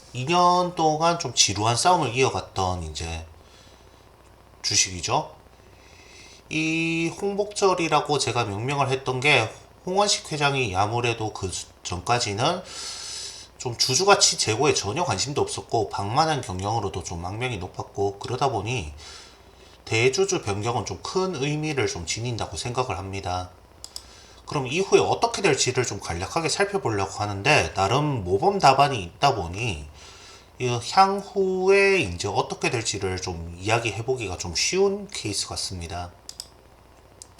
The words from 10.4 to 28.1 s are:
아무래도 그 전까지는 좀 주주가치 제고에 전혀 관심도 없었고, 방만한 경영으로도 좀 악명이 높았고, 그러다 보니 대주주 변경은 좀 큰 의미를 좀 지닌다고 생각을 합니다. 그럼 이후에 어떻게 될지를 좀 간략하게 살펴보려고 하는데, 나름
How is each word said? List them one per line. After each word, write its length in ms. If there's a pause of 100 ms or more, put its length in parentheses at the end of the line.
아무래도 580
그 160 (360)
전까지는 800 (960)
좀 200
주주가치 600
제고에 360
전혀 300
관심도 360
없었고, 480
방만한 520
경영으로도 640
좀 220
악명이 320
높았고, 640
그러다 320
보니 420 (920)
대주주 580
변경은 420
좀 180
큰 320
의미를 540
좀 180
지닌다고 500
생각을 420
합니다. 520 (960)
그럼 220
이후에 320
어떻게 420
될지를 420
좀 140
간략하게 500
살펴보려고 640 (100)
하는데, 540
나름 480